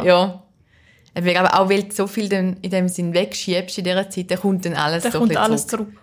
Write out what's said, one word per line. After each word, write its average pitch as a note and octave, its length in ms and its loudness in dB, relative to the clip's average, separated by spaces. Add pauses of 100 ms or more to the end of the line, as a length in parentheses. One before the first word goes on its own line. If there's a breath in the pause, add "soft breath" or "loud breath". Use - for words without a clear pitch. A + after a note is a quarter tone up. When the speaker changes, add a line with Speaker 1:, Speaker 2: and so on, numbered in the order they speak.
Speaker 1:
Ja. - 20 0
Speaker 2:
ja. F3+ 380 4 (720 soft breath)
Ich F3 100 -4
glaube, F3+ 340 2
auch F#3+ 100 4
weil G3 160 2
du G3+ 100 -14
so G3 120 -2
viel G3+ 220 -4
dann F#3 320 0
in F#3 100 -8
dem F#3 180 0
Sinn F3 240 -4
wegschiebst F#3 680 -2
in F#3+ 60 -4
dieser F#3 240 0
Zeit, F3+ 220 -6
dann F#3 80 -2
kommt F#3 260 0
dann E3+ 100 -2
alles D#3 280 0
Speaker 1:
Dann A#3+ 100 -2
Speaker 2:
so - 60 -2
ein - 20 0
Speaker 1:
kommt A#3 100 4
Speaker 2:
bisschen - 120 2
Speaker 1:
alles A3 240 0
Speaker 2:
zurück. A3 220 -6
Speaker 1:
zurück. - 140 -20